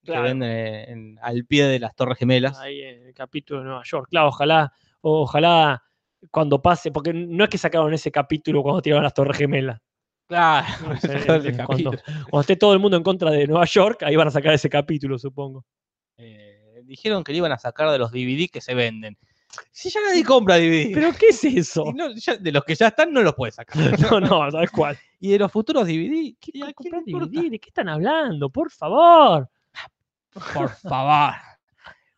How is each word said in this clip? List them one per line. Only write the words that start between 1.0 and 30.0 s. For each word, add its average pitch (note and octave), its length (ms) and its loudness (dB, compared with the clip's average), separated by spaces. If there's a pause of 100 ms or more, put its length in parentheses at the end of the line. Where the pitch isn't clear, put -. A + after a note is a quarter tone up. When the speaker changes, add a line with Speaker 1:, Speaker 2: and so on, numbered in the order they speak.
Speaker 2:
al A#2+ 240 -6
pie C#3+ 220 2
de C3 120 0
las A#2 160 -8
Torres B2 220 -4
Gemelas. B2+ 420 0
Speaker 1:
Ahí C#3 220 -16
en B2+ 280 -20
el B2+ 60 -20
capítulo C#3 460 -12
de C3 60 -12
Nueva C3 180 -12
York. C3+ 240 -10
Claro, D#3+ 200 2
ojalá, D3 440 2 (300)
o-, D#3 180 2
ojalá D3+ 640 4 (480)
cuando C#3+ 320 0
pase, E3+ 280 2
porque D3 220 -4
no E3+ 320 -2
es G3+ 60 0
que F#3+ 80 -4
sacaron D#3 340 0
ese D#3 180 -4
capítulo D3+ 520 -2
cuando C#3+ 180 0
tiraron D3 240 2
las C#3 80 -2
Torres C#3 240 0
Gemelas. C3+ 420 -2 (480)
Speaker 2:
Claro, E3 400 2
<laughs> D#3+ 220 -10
Speaker 1:
No D3 100 -6
sé, E3+ 100 -4 (120)
Speaker 2:
sacaron D#3 260 0
ese B2 100 -4 (100)
Speaker 1:
cuando, C3+ 240 -2
Speaker 2:
capítulo. D3+ 400 -10
Speaker 1:
cuando C#3+ 100 0
esté F#3 160 2
todo G#3 160 6
el F#3+ 60 6
mundo G3 180 2
en E3+ 60 0
contra F3+ 280 0
de C#3+ 160 2
Nueva E3 200 2
York, G3+ 380 2
ahí D3 120 0
van D#3 120 4
a - 20 -4
sacar D3+ 240 0
ese D3 160 0
capítulo, C#3+ 480 -2
supongo. C3+ 480 -12 (500)
Speaker 2:
Eh, G#2+ 680 -20
dijeron F3 380 -4
que C#3+ 100 -8
lo D#3+ 60 -2
iban E3 140 0
a B2 60 -4
sacar D3+ 320 -2
de C#3+ 80 2
los A#2 140 -2
D B2+ 120 -4
V B2+ 120 -2
D E3+ 120 -2
que A#2+ 140 -14
se B2+ 120 -8
venden. A2 440 -4 (520)
Si - 200 -12
ya G#4+ 160 -4
nadie F4+ 180 0
compra G#3+ 320 4
D E3 120 4
V D#3+ 200 2
D. - 60 -6
Speaker 1:
¿Pero D#4 240 0
qué A4+ 100 6
es F4 160 4
eso? F3 420 0
Speaker 2:
Y D#3 60 -6
no, C#4+ 220 -8
ya, A#3 220 -6
de F3 160 -6
los - 120 0
que D#3+ 100 -4
ya A3 140 4
están D#4 240 0
no C4 100 2
los D#3+ 120 2
puedes A2+ 220 -8
sacar. - 200 -12
Speaker 1:
<laughs> D3+ 340 2
No, A3 100 4
no, F3+ 300 0
¿sabes D#3+ 200 -2
cuál? D3 260 -2 (240)
Speaker 2:
Y F#3+ 100 -4
de G3+ 80 4
los G3 140 0
futuros A3 340 -2
D E3 60 -2
V E3 160 -4
D, D4+ 320 -6
¿qué, E4 120 -20
Speaker 1:
¿Qué C#4 100 -14
Speaker 2:
a - 20 -12
quién C#4+ 100 -14
Speaker 1:
comprar E4+ 300 -12
Speaker 2:
le A3 80 -12
importa? E4+ 180 -6
Speaker 1:
D C#4 80 -8
V F4 60 -2
D? D#4 60 -4
¿De A3 100 -10
qué - 80 -20
están G3+ 200 -6
hablando? E3+ 640 -2
Por D#4+ 200 -6
favor. A#3+ 800 6 (1080)